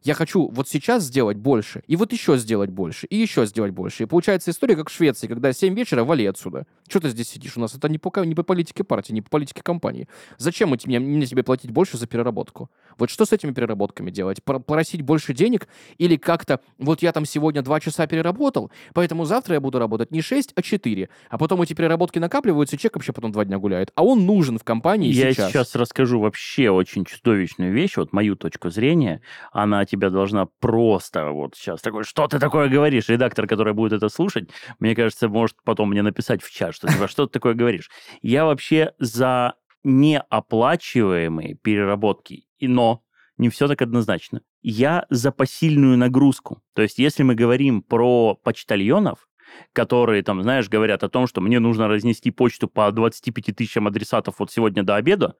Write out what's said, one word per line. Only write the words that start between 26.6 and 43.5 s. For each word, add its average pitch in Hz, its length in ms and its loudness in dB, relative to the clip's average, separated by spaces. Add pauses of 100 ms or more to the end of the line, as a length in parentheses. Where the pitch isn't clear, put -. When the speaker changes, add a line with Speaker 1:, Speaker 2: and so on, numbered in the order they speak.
Speaker 2:
очень 92 380 2
чудовищную 92 640 0
вещь, 160 240 0
вот 82 160 -4
мою 101 240 0
точку - 320 -8
зрения. 113 540 0 (300)
Она 104 340 2
тебя 98 240 0
должна 98 360 0 (140)
просто 110 720 0
вот 73 260 -8
сейчас 82 240 -10
такой: 110 240 -6
«Что 147 240 -2
ты 147 100 -2
такое 143 300 2
говоришь?» 139 400 2
Редактор, 117 380 0
который 107 260 0
будет 107 220 0
это 107 160 -2
слушать, 165 400 -4 (280)
мне 110 160 0
кажется, 113 360 0
может 110 340 0
потом 107 260 0
мне 101 120 0
написать - 400 -2
в - 100 -18
чат, 85 220 -6
что - 140 -10
типа: 101 200 2
«Что - 180 0
ты - 60 -10
такое 117 220 0
говоришь?» 113 340 0 (320)
Я 131 240 2
вообще 156 540 2
за 123 560 0 (280)
неоплачиваемые 117 1700 2
переработки, 101 920 -2 (140)
и, 135 100 -4
но 120 340 2 (360)
не 120 100 2
все 143 180 0